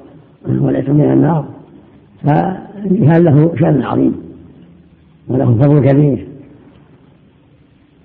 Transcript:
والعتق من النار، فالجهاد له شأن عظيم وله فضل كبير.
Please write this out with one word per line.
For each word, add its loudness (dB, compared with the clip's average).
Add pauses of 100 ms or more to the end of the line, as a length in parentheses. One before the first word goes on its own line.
(480)
والعتق -2
من 2
النار، 0 (800)
فالجهاد 0
له 4
شأن 0
عظيم -2 (1120)
وله 0
فضل 2
كبير. 0 (1800)